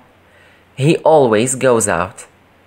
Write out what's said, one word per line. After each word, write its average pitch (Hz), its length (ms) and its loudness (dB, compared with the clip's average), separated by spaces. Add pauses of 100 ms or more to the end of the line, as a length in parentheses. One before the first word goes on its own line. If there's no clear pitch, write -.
(800)
He 151 160 2
always 127 580 2
goes 117 340 -2
out. 90 360 -6 (420)